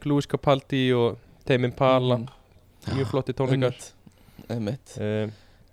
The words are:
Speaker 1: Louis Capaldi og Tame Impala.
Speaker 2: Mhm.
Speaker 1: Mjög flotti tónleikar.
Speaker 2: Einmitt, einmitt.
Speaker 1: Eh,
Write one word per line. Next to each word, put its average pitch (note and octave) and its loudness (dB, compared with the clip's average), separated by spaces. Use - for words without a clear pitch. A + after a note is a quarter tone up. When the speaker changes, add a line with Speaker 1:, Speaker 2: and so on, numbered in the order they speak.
Speaker 1:
Louis C#3+ 0
Capaldi C3 0
og A#2 2
Tame B2 2
Impala. B2+ 2
Speaker 2:
Mhm. B2 -10
Speaker 1:
Mjög C3 -2
flotti C3 -2
tónleikar. C3 0
Speaker 2:
Einmitt, - -20
einmitt. A2+ -6
Speaker 1:
Eh, G#2+ -2